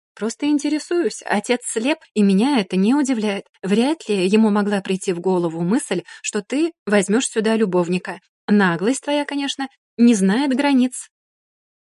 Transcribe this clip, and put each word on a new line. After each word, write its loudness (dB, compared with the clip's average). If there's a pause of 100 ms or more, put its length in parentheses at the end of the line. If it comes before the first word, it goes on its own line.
(160)
«Просто -6
интересуюсь. -2
Отец -2
слеп, -2 (140)
и 2
меня 4
это -4
не 2
удивляет. -2 (160)
Вряд -2
ли 0
ему 4
могла 0
прийти -4
в -6
голову -2
мысль, -2 (180)
что -6
ты -2 (120)
возьмёшь 0
сюда 0
любовника. -2 (280)
Наглость 2
твоя, -2
конечно, -6 (280)
не 6
знает 2
границ». 0 (880)